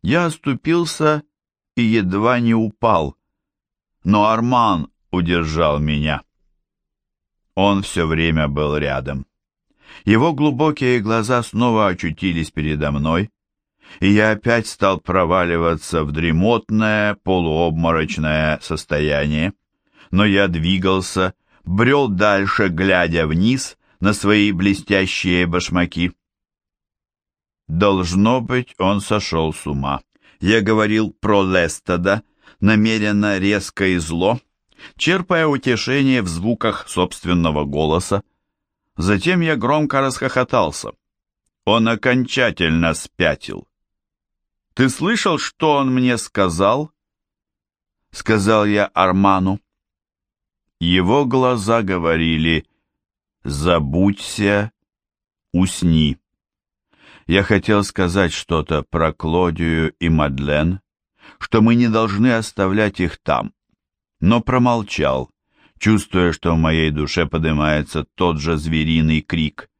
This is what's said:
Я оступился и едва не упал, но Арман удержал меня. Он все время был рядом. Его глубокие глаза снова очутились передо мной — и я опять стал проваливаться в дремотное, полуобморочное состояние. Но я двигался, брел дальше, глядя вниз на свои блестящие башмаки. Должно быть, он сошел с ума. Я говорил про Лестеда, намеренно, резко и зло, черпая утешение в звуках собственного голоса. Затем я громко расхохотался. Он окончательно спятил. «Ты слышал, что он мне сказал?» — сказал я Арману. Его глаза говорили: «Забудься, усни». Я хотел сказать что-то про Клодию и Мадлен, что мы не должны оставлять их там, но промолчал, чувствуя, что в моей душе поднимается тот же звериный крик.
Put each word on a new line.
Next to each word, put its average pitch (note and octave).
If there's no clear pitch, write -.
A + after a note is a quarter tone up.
Я D#3+
оступился D#3
и A#2+
едва A2
не A#2
упал, G#2+
но G#2
Арман A2+
удержал E2
меня. D2+
Он G2
все F2
время D#2+
был D2
рядом. C2+
Его A#2
глубокие C#3
глаза A2+
снова A2
очутились E2+
передо D2+
мной — D#2+
и F#2+
я G#2+
опять A#2
стал F#2+
проваливаться E2+
в D2
дремотное, G#2
полуобморочное D#2+
состояние. D2+
Но G2
я G2
двигался, F#2
брел B2
дальше, G2
глядя E2+
вниз G2+
на G2+
свои G#2
блестящие F#2
башмаки. F2
Должно F#2+
быть, B2
он G2
сошел D#2+
с -
ума. C#2
Я F#2+
говорил G#2+
про G#2
Лестеда, F#2
намеренно, G#2
резко G2
и F#2
зло, E2+
черпая F3
утешение C3
в F#2
звуках G2+
собственного E2+
голоса. D#2
Затем G#2
я D#3+
громко C3+
расхохотался. B2+
Он A2+
окончательно G#2+
спятил. -
«Ты C3
слышал, F3+
что -
он C3+
мне B2+
сказал?» — G2
сказал G#2+
я G#2
Арману. F#2+
Его F#2
глаза A#2+
говорили: E2
«Забудься, F2+
усни». E2
Я F#2+
хотел G#2
сказать F2+
что-то D#2
про D#2+
Клодию E2
и E2+
Мадлен, D2
что -
мы A2+
не A#2+
должны A2
оставлять G#2
их F2
там, B1
но A2+
промолчал, G#2
чувствуя, F#2+
что E2
в E2
моей D#2+
душе D2+
поднимается D2+
тот F2
же D#2+
звериный D#2
крик. -